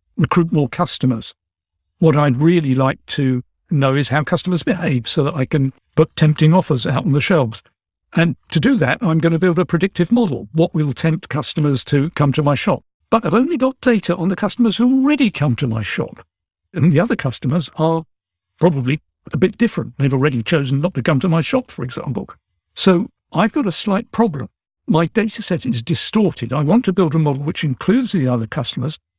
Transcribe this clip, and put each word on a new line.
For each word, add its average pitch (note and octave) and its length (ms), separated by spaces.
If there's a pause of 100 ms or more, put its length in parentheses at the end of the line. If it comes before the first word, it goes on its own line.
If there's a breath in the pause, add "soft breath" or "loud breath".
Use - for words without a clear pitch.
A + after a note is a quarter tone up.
(160)
recruit E3+ 360
more D3 160
customers, - 680 (640)
what D#3+ 180
I'd C#3+ 240
really D#3 340
like C3 320
to C3 360 (280)
know C3+ 240
is C#3+ 140
how D3 140
customers F3 400
behave D#3+ 460
so D3 160
that D3 100
I D3+ 120
can C3+ 260 (240)
put D#3+ 180
tempting D#3 400
offers D3+ 320
out C3 180
on D#3+ 80
the C#3+ 80
shelves. C3+ 420 (520)
And E3 220 (140)
to D#3+ 100
do C4 160
that, C#3+ 260
I'm E3 160
gonna E3 200
build F3 200
a F3+ 60
predictive F3 480
model. F3+ 400
What D#3+ 220
will D3+ 180
tempt - 380
customers D3 560
to C#3+ 240
come C#3+ 240
to D#3+ 80
my C#3+ 120
shop? C#3 300 (240)
But A3+ 160
I've F#3 100
only C#4 220
got C4 240
data A3 360
on F3 120
the F#3+ 80
customers G#3+ 400
who C4 260
already C4+ 280
come C#3+ 260
to C#3+ 100
my A2 160
shop. - 420 (500)
And E3+ 180
the C#3+ 80
other A#3+ 160
customers C3 600
are D#3+ 280 (540)
probably C#3+ 420 (320)
a D3 60
bit - 180
different. - 400
They've C#3 160
already B2+ 300
chosen C#3 380
not D#3+ 140
to B2+ 80
come C#3 180
to F#3+ 80
my E3 120
shop, B3+ 300
for - 140
example. - 440 (460)
So F#3+ 340 (240)
I've G3 200
got C#4 140
a F3+ 60
slight - 400
problem. D3 360 (380)
My E3 200
data G#3+ 360
set F3+ 220
is A#2 180
distorted. D3+ 720
I D3 100
want F#3+ 240
to F#3+ 60
build E3+ 220
a D#3+ 40
model C#3+ 240
which D3 220
includes G3 480
the C#3+ 160
other A#2 180
customers, C3 520 (200)